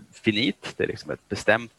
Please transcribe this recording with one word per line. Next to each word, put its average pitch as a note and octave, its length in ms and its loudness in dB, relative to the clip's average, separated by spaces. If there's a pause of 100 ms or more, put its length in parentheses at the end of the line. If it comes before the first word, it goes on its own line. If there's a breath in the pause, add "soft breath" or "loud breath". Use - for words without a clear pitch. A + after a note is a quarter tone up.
(120)
finit. - 640 0
Det - 80 0
är - 40 0
liksom G#2 220 -8
ett - 180 -8
bestämt A2 500 0